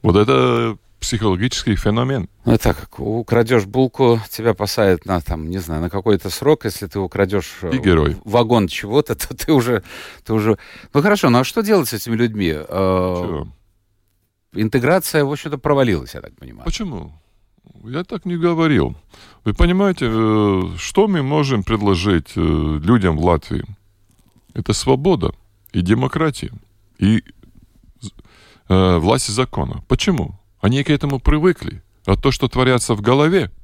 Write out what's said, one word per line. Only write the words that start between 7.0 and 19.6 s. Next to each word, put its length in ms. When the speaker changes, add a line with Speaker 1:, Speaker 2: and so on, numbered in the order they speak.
Speaker 2:
э, 100
Speaker 1:
И 60
герой. 440
Speaker 2:
вагон 440
чего-то, 480
<laughs> 120
то 80
ты 160
уже, 320
ты 100
уже. 240
Ну, 80
хорошо, 280
ну, 100
а 40
что 200
делать 260
с 40
этими 220
людьми? 380
Э, 140
Speaker 1:
Чего? 800
Speaker 2:
интеграция, 720
в 60
общем-то, 260
провалилась, 560
я 80
так 140
понимаю. 300
Speaker 1:
Почему? 460
Я 200
так 220
не 120
говорил. 580
Вы 100
понимаете, 540